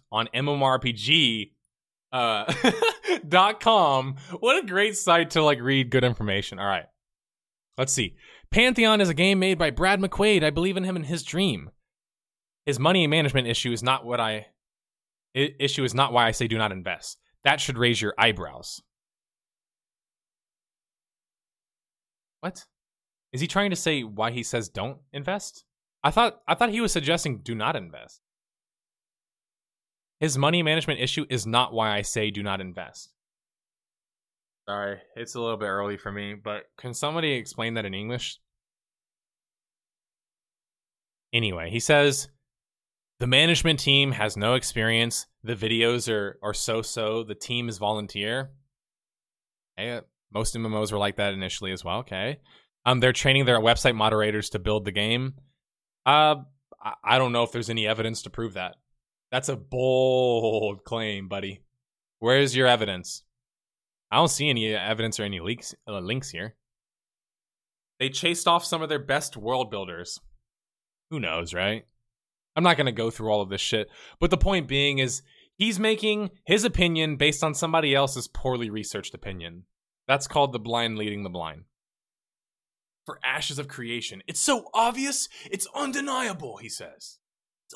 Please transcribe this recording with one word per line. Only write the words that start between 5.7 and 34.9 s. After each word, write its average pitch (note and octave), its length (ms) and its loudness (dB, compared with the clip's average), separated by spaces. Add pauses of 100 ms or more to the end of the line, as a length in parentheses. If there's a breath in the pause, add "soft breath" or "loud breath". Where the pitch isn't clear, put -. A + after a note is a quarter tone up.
good B2+ 140 4
information. G#2 560 0
All G2+ 60 -2
right. F#2 200 0 (920)
Let's C3 160 -2
see. G#2+ 240 -2 (360 loud breath)
"Pantheon A3 480 6
is F#3 80 4
a D#3+ 60 2
game F#3+ 260 4
made F#3 180 2
by D#3+ 120 2
Brad F#3+ 300 2
McQuaid. G3 440 2
I D3+ 60 4
believe F3 260 0
in F#3+ 80 -2
him F#3 100 -2
and D#3+ 120 -6
his D3+ 180 -4
dream. D3+ 480 -2 (920)
His C3+ 140 -2
money E3 300 4
management C#3 400 2
issue A#2 240 0
is A2+ 100 -4
not B2 220 0
what A#2+ 160 -2
I, G#2+ 260 -4 (880)
i-, C#3 240 0
issue C3+ 240 -2
is A#2+ 100 0
not B2+ 200 2
why A#2+ 160 6
I - 20 0
say A#2 160 -2
do A2 100 -2
not G#2+ 140 0
invest. F2+ 480 -10 (240)
That C#3+ 180 4
should C3 160 -4
raise A#2 240 4
your G#2 160 -2
eyebrows." F2+ 640 0 (3500)
What? - 280 -10 (680)
Is B2+ 80 -4
he - 80 0
trying G3+ 220 0
to F3 60 -2
say D3 280 0
why A2 260 -2
he A#2+ 140 -4
says A#2 240 -4
don't B2 320 -8 (120)
invest? F3 520 -8 (400)
I D3 60 2
thought, A3+ 380 2
I D#3 80 2
thought A#3+ 140 2
he A3 100 -2
was A3+ 100 2
suggesting D3 520 -2
do A#2 120 -6
not A#2+ 220 -2
invest. D2+ 440 -14 (2000)
"His D3+ 180 -2
money D#3 240 4
management D#3+ 380 0
issue B2+ 320 -2
is A2 160 -2
not A#2+ 260 2
why A2 200 2
I G#2 100 0
say G#2+ 300 -2
do G2+ 100 -8
not G2 180 -4
invest." F2+ 540 -14 (1500)
Sorry, G2+ 320 -8 (140)